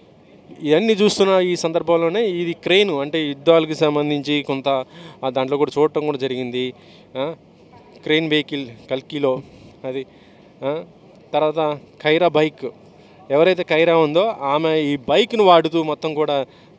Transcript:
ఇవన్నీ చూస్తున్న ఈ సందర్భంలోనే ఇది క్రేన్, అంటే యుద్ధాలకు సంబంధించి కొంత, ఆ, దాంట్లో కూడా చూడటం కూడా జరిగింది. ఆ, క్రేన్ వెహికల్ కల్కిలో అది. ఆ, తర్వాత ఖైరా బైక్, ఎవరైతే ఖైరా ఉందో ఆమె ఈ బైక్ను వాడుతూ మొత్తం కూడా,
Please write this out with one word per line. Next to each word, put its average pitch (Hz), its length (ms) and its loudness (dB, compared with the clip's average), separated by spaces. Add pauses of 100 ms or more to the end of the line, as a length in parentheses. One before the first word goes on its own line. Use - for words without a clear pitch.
(640)
ఇవన్నీ 165 300 2
చూస్తున్న 196 400 2
ఈ 185 240 2
సందర్భంలోనే 165 720 0
ఇది 175 260 -4
క్రేన్, 190 380 0
అంటే 151 380 -4
యుద్ధాలకు 156 460 2
సంబంధించి 147 680 0
కొంత, 135 420 -2 (400)
ఆ, 135 60 -4
దాంట్లో 131 260 -2
కూడా 143 220 0
చూడటం 151 280 0
కూడా 147 120 -4
జరిగింది. 127 540 -6 (440)
ఆ, 147 180 -6 (680)
క్రేన్ 156 280 -2
వెహికల్ 147 360 -2 (240)
కల్కిలో 135 520 -4 (420)
అది. 131 220 -8 (580)
ఆ, 151 200 -6 (500)
తర్వాత 151 440 0 (240)
ఖైరా 165 260 2
బైక్, 151 380 0 (640)
ఎవరైతే 170 320 2
ఖైరా 165 360 2
ఉందో 165 420 2
ఆమె 156 400 0
ఈ 143 160 -2
బైక్ను 202 480 0
వాడుతూ 165 380 4
మొత్తం 156 320 -6
కూడా, 143 320 -2 (320)